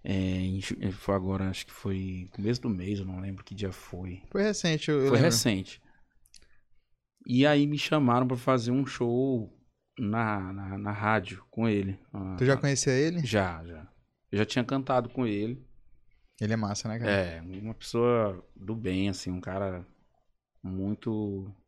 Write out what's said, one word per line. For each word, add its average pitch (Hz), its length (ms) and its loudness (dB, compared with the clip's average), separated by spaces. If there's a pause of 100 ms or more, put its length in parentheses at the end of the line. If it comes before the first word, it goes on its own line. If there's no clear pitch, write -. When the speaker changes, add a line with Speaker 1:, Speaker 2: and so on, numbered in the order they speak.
Speaker 1:
é, 101 100 -2
em 92 480 0
ju-, - 160 -6 (160)
foi 98 220 -2
agora, 95 340 -2
acho - 160 -8
que - 60 -20
foi 95 600 -6
começo 117 300 -2
do 123 80 -2
mês, 98 300 -2
eu 95 60 -6
não 92 140 -6
lembro 98 240 -8
que - 100 -14
dia 98 180 -4
foi. 90 500 -12 (100)
Speaker 2:
Foi 196 120 0
recente, 180 460 0
eu 151 80 4 (120)
Speaker 1:
Foi - 20 6
Speaker 2:
lembro. 131 120 6
Speaker 1:
recente. 110 580 2 (1400)
E 127 200 4
aí 147 220 6
me 147 100 -2
chamaram 131 500 4
pra 127 100 0
fazer 123 340 2
um 135 140 2
show 123 680 0 (460)
na, 104 540 0
na, 98 240 -8
na 104 140 -4
rádio 104 600 0
com 113 160 0
ele. 98 320 0 (380)
Speaker 2:
Tu 123 80 2
já 135 100 6
Speaker 1:
Ah, - 20 -6
Speaker 2:
conhecia 139 360 2
ele? 160 300 2
Speaker 1:
já, 95 420 0
já. 80 220 -14 (440)
Eu 101 80 0
já 107 60 4
tinha 120 180 0
cantado 127 460 0
com 127 180 0
ele. 110 340 -2 (800)
Speaker 2:
Ele 107 140 0
é - 20 2
massa, 104 320 -4
né, 107 100 -6
cara? 113 140 0
Speaker 1:
É, 87 300 0 (200)
uma 110 140 -8
pessoa 117 680 2 (120)
do 101 200 -8
bem, 98 340 0
assim, 92 200 -4
um 90 120 -4
cara 92 440 -4 (760)
muito 101 880 -4 (160)